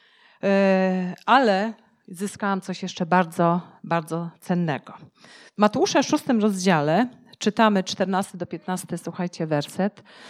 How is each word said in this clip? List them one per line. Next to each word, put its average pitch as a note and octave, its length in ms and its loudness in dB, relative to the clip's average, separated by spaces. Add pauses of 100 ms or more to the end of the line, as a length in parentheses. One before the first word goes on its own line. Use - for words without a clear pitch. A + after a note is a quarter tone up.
(440)
E, F#3+ 720 2 (100)
ale A3 480 4 (340)
zyskałam G3 540 -4
coś - 220 -8
jeszcze F#3 220 -6
bardzo, E3+ 560 2 (220)
bardzo E3 460 -4 (100)
cennego. F3 540 -4 (640)
W - 20 -12
Mateusza B3+ 460 2
szóstym C4 380 0
rozdziale F#3 680 2 (300)
czytamy G#3 460 2
czternasty F#3+ 540 -4
do F3 80 -8
piętnasty, F3 520 -8
słuchajcie, E3+ 500 -8
werset. D#3 560 -2 (260)